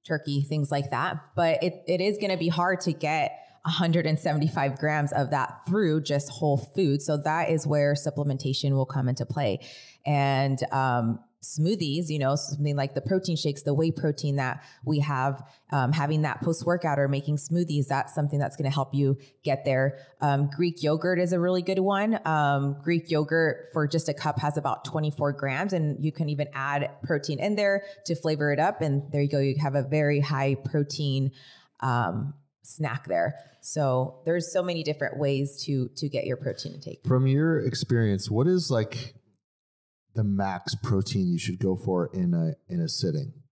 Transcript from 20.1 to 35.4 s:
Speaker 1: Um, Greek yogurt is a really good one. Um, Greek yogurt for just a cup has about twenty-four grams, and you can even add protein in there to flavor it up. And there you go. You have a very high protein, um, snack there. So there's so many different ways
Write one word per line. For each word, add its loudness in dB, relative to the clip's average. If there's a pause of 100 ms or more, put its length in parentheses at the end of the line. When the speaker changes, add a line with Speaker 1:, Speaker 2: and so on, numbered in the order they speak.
Speaker 1:
Um, 2
Greek -2
yogurt 2
is 2
a 2
really 2
good 0
one. 2
Um, 2
Greek 0
yogurt 2
for 2
just 0
a -2
cup -2
has -2
about -2
twenty-four -2
grams, -2
and 0
you 0
can -4
even -2
add -2 (120)
protein -2
in 0
there 2 (240)
to 0
flavor 0
it 2
up. 2
And 0
there 2
you 4
go. 0
You 2
have 0
a 2
very 2
high 0
protein, 0 (500)
um, 0 (300)
snack -6
there. 2 (260)
So 0
there's 0
so 0
many -2
different -4
ways 0